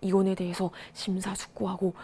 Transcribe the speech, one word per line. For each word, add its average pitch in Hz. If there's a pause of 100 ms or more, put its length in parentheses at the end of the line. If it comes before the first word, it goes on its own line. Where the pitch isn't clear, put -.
이혼에 190
대해서 175 (220)
심사숙고하고 190 (100)